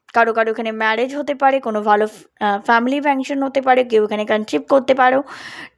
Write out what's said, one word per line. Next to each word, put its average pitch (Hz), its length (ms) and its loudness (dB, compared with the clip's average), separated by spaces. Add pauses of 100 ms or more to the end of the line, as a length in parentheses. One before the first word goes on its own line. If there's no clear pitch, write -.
(120)
কারো 226 200 2
কারো 220 180 0
এখানে 226 200 -4
ম্যারেজ 220 460 -2
হতে 285 180 -4
পারে, 269 260 2
কোনো 214 220 -4
ভালো, 208 260 2 (320)
আহ, 202 200 0
ফ্যামিলি 247 400 2
ফাংশন 277 420 -2
হতে 269 180 -2
পারে, 254 240 2
কেউ 220 200 2
এখানে 214 220 -4
কনসিভ 214 420 -2
করতে 269 260 2
পারো। 262 280 4 (560)